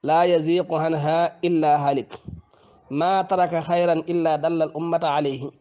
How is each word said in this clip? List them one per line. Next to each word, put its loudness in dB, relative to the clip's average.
la 2
yaziqu 0
anha 0
illa 2
halik. -2
Ma 0
taraka 0
khayran 2
illa 2
dalla 0
al-ummata -2
alayhi -2